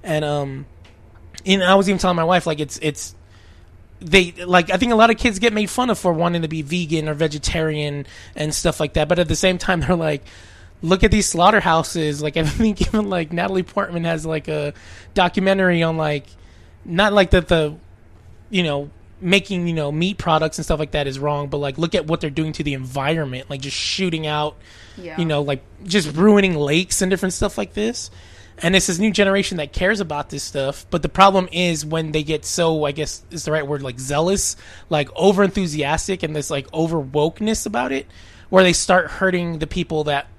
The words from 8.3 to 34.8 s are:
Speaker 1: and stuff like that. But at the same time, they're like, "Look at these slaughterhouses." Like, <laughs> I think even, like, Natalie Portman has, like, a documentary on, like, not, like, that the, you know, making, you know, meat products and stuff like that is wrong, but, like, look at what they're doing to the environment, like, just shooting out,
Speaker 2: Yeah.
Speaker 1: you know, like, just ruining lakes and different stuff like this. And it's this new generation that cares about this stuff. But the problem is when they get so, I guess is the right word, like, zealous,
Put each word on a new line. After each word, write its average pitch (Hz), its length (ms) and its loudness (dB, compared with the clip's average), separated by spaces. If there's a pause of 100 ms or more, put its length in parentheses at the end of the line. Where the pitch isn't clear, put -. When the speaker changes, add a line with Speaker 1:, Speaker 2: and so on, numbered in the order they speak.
Speaker 1:
and 156 180 -4
stuff - 260 -2
like 147 140 -2
that. 151 140 0
But 170 100 4
at 170 100 2
the 156 80 -2
same 185 200 2
time, 175 240 -2
they're 156 160 2
like, 156 260 -2 (600)
"Look 175 220 4
at 208 60 4
these 214 160 4
slaughterhouses." 165 960 2
Like, 151 140 -4
<laughs> - 0 -
I 165 80 2
think 208 380 0
even, 208 260 0
like, 170 240 -4
Natalie 185 300 -2
Portman 175 420 -4
has, 160 220 -2
like, 160 220 -6
a 147 260 -4 (400)
documentary 185 680 2
on, 165 140 0
like, 151 300 -4 (580)
not, 196 300 0
like, 196 160 4
that 180 180 4
the, 156 280 2 (760)
you 185 120 0
know, 143 280 -4 (320)
making, 185 460 0
you 165 60 -2
know, 147 160 -2
meat 170 280 -2
products 156 400 0
and 160 80 -8
stuff 156 140 0
like 151 100 -4
that 147 160 -4
is 135 120 -6
wrong, 143 300 -4
but, 147 100 -6
like, 139 200 -6
look 165 160 -2
at 160 120 0
what 160 140 -2
they're 160 80 -4
doing 156 240 -4
to 156 100 -8
the 143 120 -4
environment, 135 760 -4
like, 139 140 -10
just 139 140 -8
shooting 165 500 -4
out, 151 300 -4 (420)
Speaker 2:
Yeah. 165 200 -10
Speaker 1:
you 175 60 0
know, 151 160 0
like, 147 220 -4 (220)
just 170 300 0
ruining 196 420 6
lakes 151 440 0
and 185 100 0
different 190 220 0
stuff - 240 -4
like 202 160 -6
this. 220 380 -6 (480)
And 175 180 2
it's 175 100 2
this 175 140 -2
new 214 100 4
generation 196 460 0
that 147 160 -8
cares 196 260 0
about 151 320 -6
this 143 140 -8
stuff. 135 460 -6
But 170 120 -2
the 147 60 -4
problem 190 420 4
is 165 340 -2
when 156 280 -4
they 156 100 0
get 151 220 -4
so, 160 400 0
I 143 80 -2
guess 143 300 -8 (100)
is 165 120 -10
the 156 60 -6
right 151 160 -2
word, 143 160 -6
like, 127 160 -10
zealous, 151 580 0 (340)